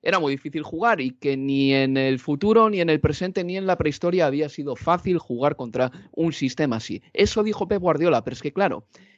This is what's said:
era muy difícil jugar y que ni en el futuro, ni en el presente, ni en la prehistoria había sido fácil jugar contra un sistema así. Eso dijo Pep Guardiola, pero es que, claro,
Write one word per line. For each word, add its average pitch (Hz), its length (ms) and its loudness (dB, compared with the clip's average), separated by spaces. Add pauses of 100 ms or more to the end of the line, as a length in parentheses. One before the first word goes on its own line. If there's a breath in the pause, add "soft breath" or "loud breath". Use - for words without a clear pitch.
era 180 180 2
muy 147 140 0
difícil 151 300 -6
jugar 180 360 0
y 131 120 -2
que 139 260 -2
ni 139 360 2
en 135 220 2
el 131 240 2
futuro, 214 500 2
ni 196 120 0
en 170 80 2
el 156 100 2
presente, 180 460 -2
ni 180 100 -6
en 190 120 -6
la 180 100 2
prehistoria 170 500 0
había 143 220 -2
sido 143 260 -8
fácil 175 420 0
jugar 139 380 -2
contra 123 360 -2 (200 loud breath)
un 165 220 -2
sistema 131 440 -2
así. 98 240 -8 (120)
Eso 208 300 2
dijo 202 260 -2
Pep 202 120 -2
Guardiola, 160 440 2
pero 127 80 -6
es - 80 -12
que, 147 120 -6
claro, 170 320 -2 (320 soft breath)